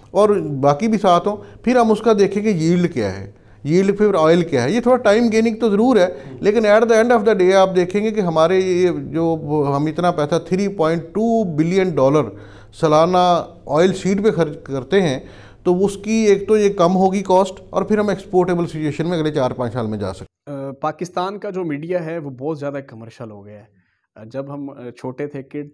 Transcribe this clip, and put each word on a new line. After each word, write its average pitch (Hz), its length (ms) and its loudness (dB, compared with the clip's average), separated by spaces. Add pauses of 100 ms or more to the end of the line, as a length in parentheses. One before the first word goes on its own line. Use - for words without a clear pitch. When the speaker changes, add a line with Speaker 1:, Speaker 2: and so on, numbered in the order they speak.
(140)
Speaker 1:
और 202 260 4
बाकी 147 480 0
भी 220 100 2
साथ 175 220 4
हों, - 460 -6
फिर 247 120 2
हम 233 140 4
उसका 220 220 2
देखें 202 300 2
कि 220 60 0
यील्ड 175 440 0
क्या 107 160 -2
है, 98 240 -12 (320)
यील्ड 190 300 2
फिर 208 180 2
ऑयल 170 300 4
क्या 139 200 0
है। 139 100 -2
ये 240 80 0
थोड़ा 247 140 2
टाइम 233 340 2
गेनिंग 220 320 2
तो 233 80 2
ज़रूर 220 300 4
है, 185 180 2 (260)
लेकिन 214 200 2
at 208 200 4
the 226 200 4
end 226 160 2
of 208 80 -4
the 214 140 4
day 180 120 4
आप 190 160 4
देखेंगे 185 420 0
कि 214 100 -2
हमारे 170 380 2
ये 180 380 2
जो, 151 680 -2
हम 143 260 0
इतना 170 220 0
पैसा 160 280 -2
थ्री 190 280 -2
पॉइंट 165 480 -2
टू 226 280 0
बिलियन 175 520 -2
डॉलर 135 420 2 (360)
सालाना 170 800 2 (120)
ऑयल 170 260 2
सीड 196 300 -2
पे 214 80 2
खर्च 156 260 -2 (100)
करते 135 340 -2
हैं, 139 240 -2 (400)
तो 180 100 2
उसकी 202 500 -2
एक 196 220 2
तो 220 100 4
ये 202 120 2
कम 185 220 2
होगी 190 300 0
कॉस्ट 190 320 0 (200)
और 190 100 -2
फिर 208 160 0
हम 208 120 -2
एक्सपोर्टेबल 180 540 -2
सिचुएशन 151 400 -6
में 175 120 -4
अगले 156 140 -2
चार 131 220 -2
पाँच 120 200 -6
साल 117 140 -4
में 107 120 -6
जा 98 120 -6
सकते - 400 -20
हैं। 139 180 -12
Speaker 2:
अ, - 20 -10
पाकिस्तान 175 680 -8
का 202 140 -12
जो 185 120 -8
मीडिया 160 360 -6
है 165 200 -8
वो 143 100 -12
बहुत 139 280 -8
ज़्यादा 143 220 -10
कमर्शियल 113 500 -18
हो 104 120 -18
गया 104 140 -20
है। 101 220 -20 (400)
अ, 107 80 -20
जब 135 240 -12
हम, 143 180 -12
अ, 123 300 -16
छोटे 127 300 -10
थे, 143 160 -14
किड 147 300 -14